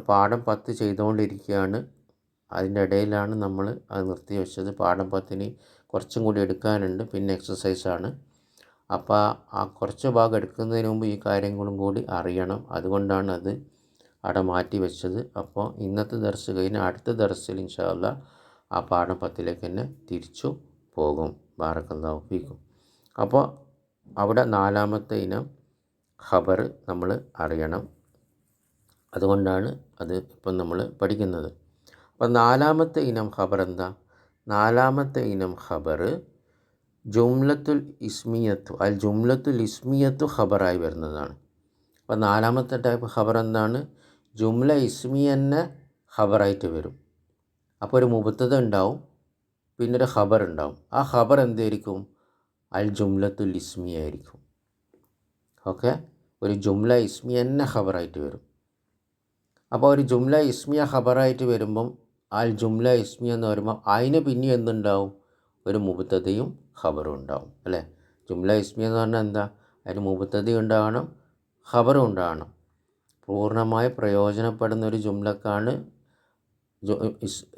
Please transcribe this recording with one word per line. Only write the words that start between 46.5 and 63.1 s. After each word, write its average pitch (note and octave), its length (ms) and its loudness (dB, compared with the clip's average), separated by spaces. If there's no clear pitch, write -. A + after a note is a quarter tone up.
വരും. D#2+ 280 -6
അപ്പോൾ - 180 2
ഒരു B2 140 6
മുബത്തദ A2 460 0
ഉണ്ടാവും, G#2+ 380 2
പിന്നൊരു B2 340 2
ഖബർ G#2+ 300 4
ഉണ്ടാവും. D2+ 320 -6
ആ B2 60 0
ഖബർ A#2+ 280 6
എന്തായിരിക്കും? G#2+ 600 0
അൽ G2+ 160 0
ജുംലത്തുൽ G2 640 0
ഇസ്മി F2+ 300 -10
ആയിരിക്കും. - 380 -10
ഓക്കെ. G2 260 0
ഒരു G#2 120 0
ജുംല G#2 280 4
ഇസ്മി - 340 -8
തന്നെ C#3 320 0
ഖബറായിട്ട് F2+ 460 -2
വരും. C#2+ 220 -8
അപ്പോൾ B2+ 220 6
ഒരു C#3+ 180 4
ജുംല B2+ 240 4
ഇസ്മിയ C#3+ 300 -2
ഖബറായിട്ട് B2+ 580 4
വരുമ്പം A2 360 0
അൽ A2+ 180 0
ജുംല A2+ 280 2
ഇസ്മി - 320 -8